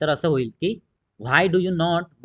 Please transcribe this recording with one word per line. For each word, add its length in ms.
तर 80
असं 200
होईल 200
की 300
"Why 240
do 120
you 140
not 300